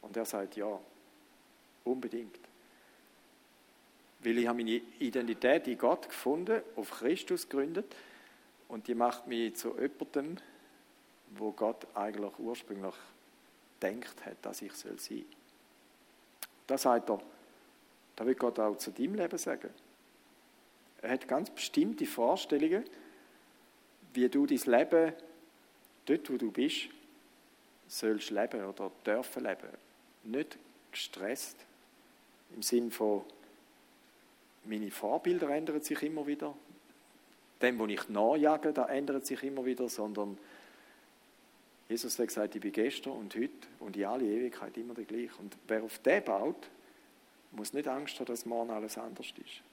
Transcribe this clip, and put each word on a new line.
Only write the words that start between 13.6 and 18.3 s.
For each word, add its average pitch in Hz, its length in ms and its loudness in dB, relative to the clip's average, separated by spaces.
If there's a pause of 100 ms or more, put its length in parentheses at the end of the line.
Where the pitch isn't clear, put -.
gedacht - 460 -4
hat, 101 160 -12
dass 101 220 -8
ich 98 100 -12
soll 101 240 -10
sein. - 280 -8 (1400)
Da 131 140 2
sagt 120 320 6
er, 101 100 0 (920)
da 110 100 -4
will 127 80 6